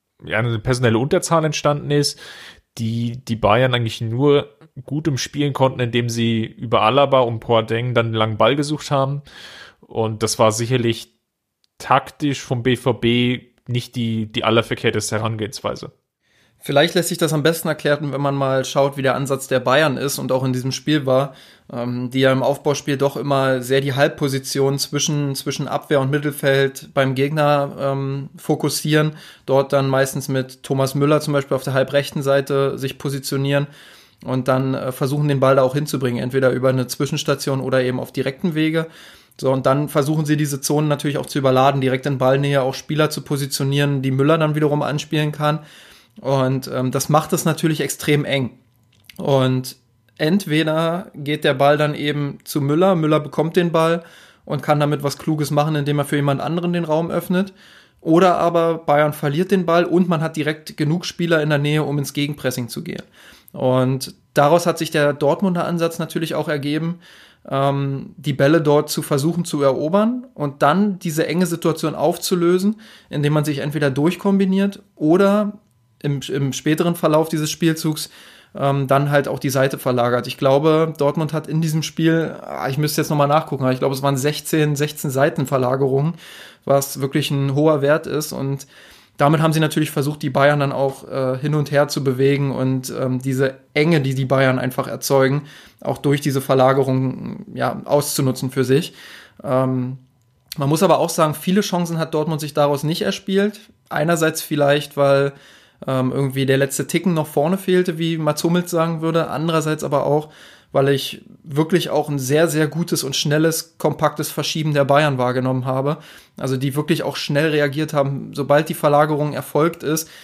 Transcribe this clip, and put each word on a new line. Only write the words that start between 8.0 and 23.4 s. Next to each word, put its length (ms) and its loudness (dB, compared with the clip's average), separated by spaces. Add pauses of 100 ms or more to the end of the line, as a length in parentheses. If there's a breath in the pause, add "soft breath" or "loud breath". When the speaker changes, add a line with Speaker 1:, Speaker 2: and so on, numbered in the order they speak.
Speaker 1:
einen 80 -4
langen 220 0
Ball 180 4
gesucht 360 -4
haben. 300 0 (580 loud breath)
Und 440 -4
das 160 0
war 120 6
sicherlich 640 -2 (600)
taktisch 640 0
vom 220 -4
B 120 2
V 180 0
B 480 0 (260)
nicht 280 -6
die, 360 -4
die 120 -4
allerverkehrteste 720 0
Herangehensweise. 760 -6 (720)
Speaker 2:
Vielleicht 300 2
lässt 140 0
sich 80 -4
das 160 0
am 100 0
besten 240 0
erklären, 460 -2
wenn 80 -4
man 140 0
mal 280 0
schaut, 320 0
wie 60 -6
der 140 2
Ansatz 340 -4
der 100 2
Bayern 380 2
ist 200 -4
und 140 -6
auch 140 0
in 80 0
diesem 180 -4
Spiel 340 -2
war, 280 0 (360 loud breath)
ähm, 400 -6
die 120 -2
ja 100 6
im 100 2
Aufbauspiel 540 0
doch 220 0
immer 440 0